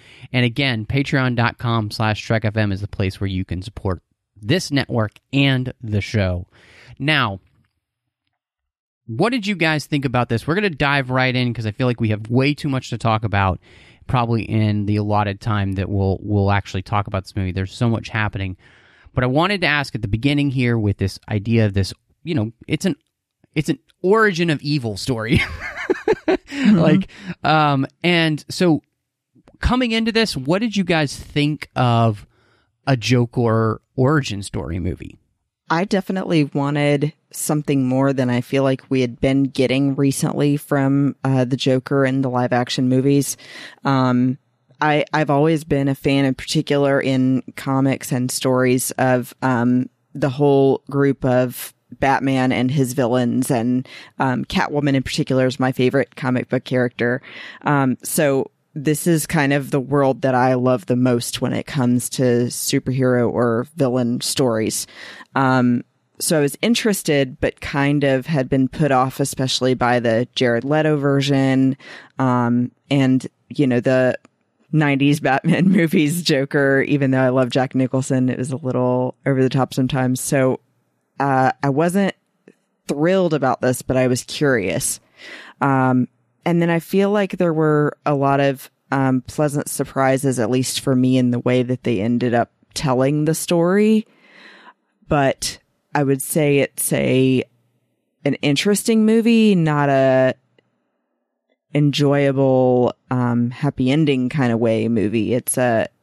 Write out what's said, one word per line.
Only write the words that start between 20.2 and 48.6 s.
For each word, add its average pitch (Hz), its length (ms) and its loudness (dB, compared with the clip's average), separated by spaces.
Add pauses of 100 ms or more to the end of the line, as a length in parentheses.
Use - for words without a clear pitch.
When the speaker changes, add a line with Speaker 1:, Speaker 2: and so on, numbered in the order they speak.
Speaker 1:
here 123 260 0
with 104 200 0
this - 300 -4
idea 110 380 0
of 101 80 0
this, 98 200 -2 (300)
you 165 100 -6
know, 113 200 -2 (160)
it's 156 160 -2
an, 185 100 0 (600)
it's 151 140 -4
an 156 100 -2 (240)
origin 185 480 2
of 139 100 -2
evil 123 360 -4
story. 117 500 0
<laughs> - 40 -10 (760)
Speaker 2:
Mm-hmm. 277 500 2
Speaker 1:
Like, 180 300 2 (360)
um, 143 440 2 (160)
and 165 460 0
so 175 320 0 (760)
coming 247 320 0
into 226 200 -2
this, 220 240 0
what 151 240 0
did 214 160 -4
you 196 80 2
guys 160 320 0
think - 600 -4
of 117 500 2 (600)
a 135 120 2
Joker 113 840 0 (140)
origin 131 480 0
story 87 360 -8
movie? - 380 -8 (520)
Speaker 2:
I 170 160 0
definitely 185 600 0
wanted 147 680 0 (180)
something 147 560 -2
more 135 240 2
than 127 180 -2
I 120 120 0
feel 135 220 -2
like 135 260 0
we 131 120 2
had 120 200 -4
been 139 220 2
getting 135 520 0
recently 143 640 0
from, 139 640 0
uh, 131 220 2
the 127 120 -4
Joker 135 460 0
and 131 200 0
the 131 60 -2
live 123 240 -2
action 123 360 0
movies. 135 480 2 (480)
Um, 127 520 2 (440)
I, 151 320 2
I've 151 160 0
always 151 340 2
been 139 240 0
a 139 80 0
fan, 139 300 2
in 131 100 0
particular 143 640 0
in 131 440 0 (120)
comics 135 560 -2
and 127 180 -2
stories, 127 600 0